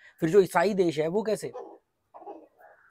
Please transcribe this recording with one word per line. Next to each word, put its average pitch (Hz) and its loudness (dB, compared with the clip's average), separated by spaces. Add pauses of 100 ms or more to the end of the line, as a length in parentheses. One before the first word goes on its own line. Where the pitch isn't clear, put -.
(200)
फिर 165 -2
जो 190 6
ईसाई 185 2
देश 170 0
है 156 0
वो 196 -2
कैसे? 196 -4 (1400)